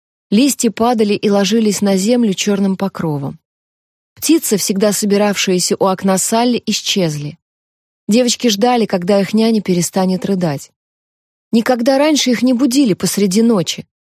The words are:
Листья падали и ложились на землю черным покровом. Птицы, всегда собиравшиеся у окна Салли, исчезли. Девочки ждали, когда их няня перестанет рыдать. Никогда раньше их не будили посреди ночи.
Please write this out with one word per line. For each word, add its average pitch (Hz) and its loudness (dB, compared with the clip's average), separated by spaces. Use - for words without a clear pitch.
Листья 240 2
падали 226 0
и - -2
ложились 202 0
на 196 2
землю 220 0
черным 196 -2
покровом. 156 -6
Птицы, - 0
всегда 208 0
собиравшиеся 202 0
у - 0
окна 190 0
Салли, 233 0
исчезли. 156 -4
Девочки 240 0
ждали, 233 0
когда 190 0
их 190 -2
няня 220 2
перестанет 185 -2
рыдать. 180 -4
Никогда 240 2
раньше 285 2
их 220 -2
не 254 2
будили 247 2
посреди 196 0
ночи. 226 0